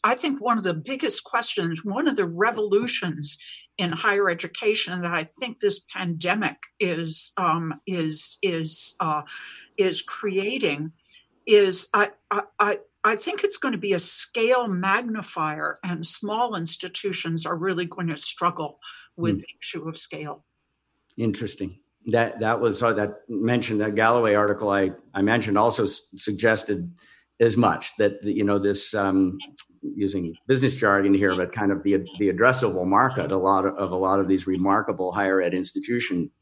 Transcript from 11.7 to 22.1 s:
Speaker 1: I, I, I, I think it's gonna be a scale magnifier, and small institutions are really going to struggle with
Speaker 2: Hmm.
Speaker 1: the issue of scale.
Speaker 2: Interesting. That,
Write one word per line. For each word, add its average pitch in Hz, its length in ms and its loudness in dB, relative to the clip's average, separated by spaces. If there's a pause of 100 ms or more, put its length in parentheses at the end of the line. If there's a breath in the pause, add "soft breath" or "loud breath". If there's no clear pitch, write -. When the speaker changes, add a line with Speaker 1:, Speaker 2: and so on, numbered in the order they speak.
Speaker 1:
I, 214 180 4 (200)
I, 202 120 0 (180)
I, 208 180 2 (240)
I 220 140 2
think 359 260 -6
it's 403 140 0
gonna 254 200 -2
be 190 180 0
a 175 40 2
scale 233 680 2
magnifier, 190 1160 -2
and 170 240 -6
small 220 480 -2
institutions 170 880 -6
are 170 120 -4
really 180 300 -2
going 175 200 -6
to 160 100 -2
struggle 170 600 -4 (380 loud breath)
with 107 180 0
Speaker 2:
Hmm. - 60 -4
Speaker 1:
the - 80 -18 (120)
issue 156 280 -10
of 156 100 -10
scale. 151 460 -12 (720)
Speaker 2:
Interesting. 101 640 -4 (260)
That, 117 340 0